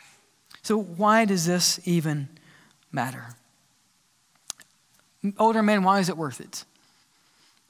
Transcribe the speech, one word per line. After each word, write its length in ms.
So 160
why 460
does 220
this 380
even 440
matter? 420
Older 240
men, 220
why 160
is 100
it 80
worth 200
it? 280